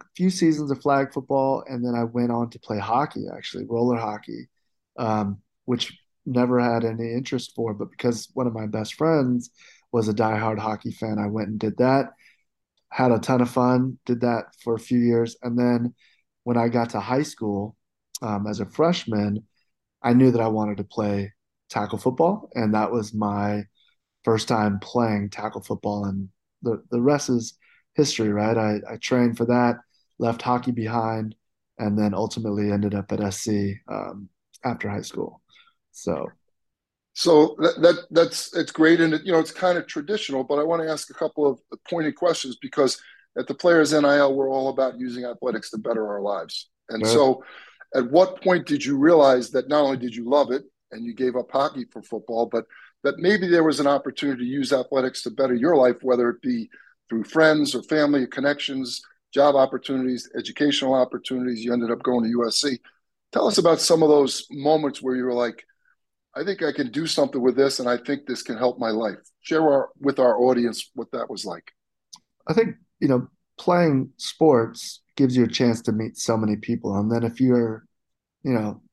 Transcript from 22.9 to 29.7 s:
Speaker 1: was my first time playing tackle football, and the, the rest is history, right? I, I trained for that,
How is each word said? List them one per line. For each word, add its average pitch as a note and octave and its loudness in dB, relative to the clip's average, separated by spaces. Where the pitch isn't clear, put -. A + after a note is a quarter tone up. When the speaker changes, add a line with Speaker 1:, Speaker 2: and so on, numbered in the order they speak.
Speaker 1:
was A2 -4
my G#2 -2
first A2+ 0
time G#2 0
playing G#2 -2
tackle G#2+ -10
football, G#2 -6
and G2 -6
the, A2+ -4
the A#2+ -2
rest C#3 2
is A#2 -2
history, C#3 0
right? G#2 0
I, G#2+ 0
I A2+ -12
trained A#2+ 0
for A#2+ -2
that, A#2+ 2